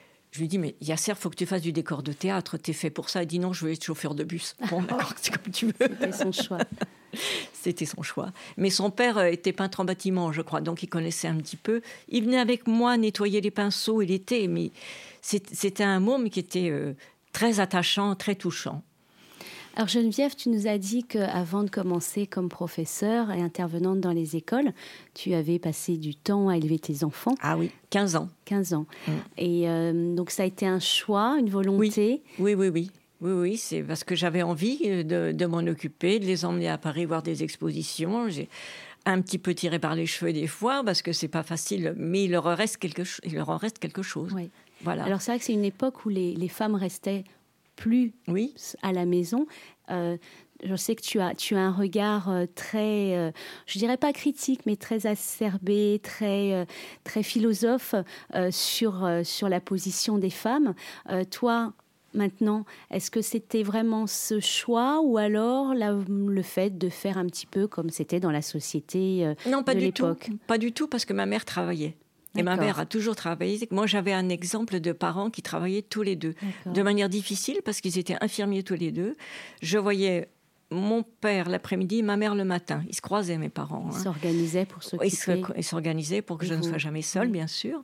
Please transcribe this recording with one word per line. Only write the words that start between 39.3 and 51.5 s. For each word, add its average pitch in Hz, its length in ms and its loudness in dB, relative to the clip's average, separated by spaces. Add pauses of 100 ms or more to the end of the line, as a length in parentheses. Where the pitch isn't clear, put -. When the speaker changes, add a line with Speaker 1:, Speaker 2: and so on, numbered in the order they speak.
Speaker 1:
peu 180 160 0
tiré 170 260 0
par 156 160 0
les 165 120 0
cheveux 170 260 0
des 156 140 -2
fois, 254 360 0
parce 196 200 0
que 170 100 -2
c'est 156 140 -2
pas 160 160 -2
facile, 165 540 -2
mais 180 280 0
il 175 60 2
leur 165 140 4
reste 175 320 0
quelque 175 260 -4
cho-, - 200 -8
il 160 120 -6
leur 151 140 -2
en 160 80 0
reste 220 220 -6
quelque 170 220 -6
chose. 175 320 -6
Speaker 2:
Oui. 175 160 -4 (320)
Speaker 1:
Voilà. 175 220 -2
Speaker 2:
Alors 190 180 0
c'est 233 100 -4
vrai 240 80 -2
que - 60 -8
c'est 233 80 0
une 208 100 2
époque 254 420 -2
où 214 40 -2
les, 180 240 0
les 175 140 -2
femmes 214 260 -2
restaient 196 500 -2 (520)
plus 233 380 2 (140)
Speaker 1:
Oui. 208 280 -2 (260)
Speaker 2:
à 196 100 0
la 180 140 2
maison. 180 400 2 (460)
Euh, 175 260 -2 (460)
je 190 120 -2
sais 226 200 -2
que - 80 -8
tu - 160 0
as, 180 160 2
tu - 200 -2